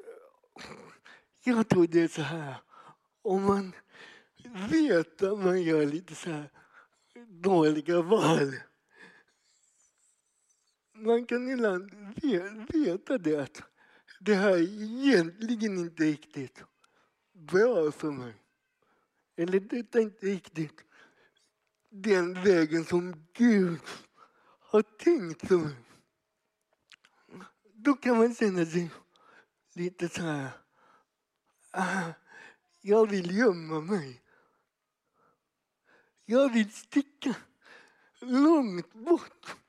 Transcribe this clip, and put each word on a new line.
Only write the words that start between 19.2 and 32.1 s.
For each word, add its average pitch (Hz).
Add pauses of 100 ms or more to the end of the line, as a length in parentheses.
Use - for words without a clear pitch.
Eller 180
det 226
är 233
inte 202
riktigt 165 (1040)
den 185
vägen 165
som 175
Gud 202 (800)
har -
tänkt 214
för 185
mig. 151 (2000)
Då 233
kan 240
man 233
känna 185
sig 165 (840)
lite 175
så 190
här: 147 (1200)
"Ah, 180 (680)